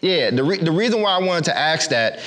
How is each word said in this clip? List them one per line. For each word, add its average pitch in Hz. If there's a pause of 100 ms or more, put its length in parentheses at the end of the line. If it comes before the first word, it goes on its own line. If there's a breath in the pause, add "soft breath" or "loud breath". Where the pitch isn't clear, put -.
Yeah, 160
the 127
re-, 185
the 160
reason 220
why 202
I 185
wanted 175
to 170
ask 156
that 113